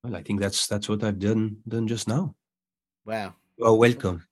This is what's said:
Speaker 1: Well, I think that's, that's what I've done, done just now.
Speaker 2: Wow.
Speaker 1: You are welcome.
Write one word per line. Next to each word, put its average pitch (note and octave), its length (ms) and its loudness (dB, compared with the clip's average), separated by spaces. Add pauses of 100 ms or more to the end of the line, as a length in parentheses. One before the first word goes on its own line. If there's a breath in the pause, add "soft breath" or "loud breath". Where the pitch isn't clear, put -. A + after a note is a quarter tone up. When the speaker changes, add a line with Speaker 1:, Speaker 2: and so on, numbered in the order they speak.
Speaker 1:
Well, A#2+ 100 -6
I E2+ 80 -10
think G2+ 180 -2
that's, G2 260 -2
that's G#2 240 -4
what G#2+ 120 0
I've G#2 160 -2
done, G#2+ 380 0 (100)
done A2+ 220 -4
just A2+ 180 -4
now. C3+ 280 -2 (720)
Speaker 2:
Wow. G#2 280 -6 (220)
Speaker 1:
You A#2 80 -4
are A2+ 100 8
welcome. A2 580 4